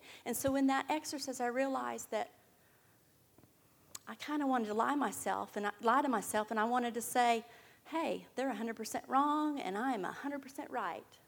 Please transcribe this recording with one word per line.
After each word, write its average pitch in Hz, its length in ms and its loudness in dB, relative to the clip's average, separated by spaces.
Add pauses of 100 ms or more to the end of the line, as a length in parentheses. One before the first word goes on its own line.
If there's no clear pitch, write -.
(260)
And 233 100 -2
so 269 220 0
in 269 100 6
that 269 220 2
exercise, 285 500 -4
I 247 80 0
realized 247 640 -2
that 214 180 -2 (1800)
I 220 80 -10
kinda 294 300 -2
wanted 254 220 2
to 208 60 -2
lie 240 220 2
myself 202 600 -2
and 208 120 -2
I, 208 40 -2 (100)
lie 233 200 6
to 285 80 2
myself, 214 420 0
and 220 80 0
I 208 60 4
wanted 240 300 2
to 233 60 -4
say, 233 440 4 (400)
"Hey, 277 500 -2
they're 269 140 0
a 233 60 -2
hundred 226 200 -4
percent 226 320 -6
wrong 294 520 2
and 190 180 -4
I'm 233 260 0
a 170 80 -2
hundred 285 300 -6
percent 277 280 -10
right." - 480 -6 (100)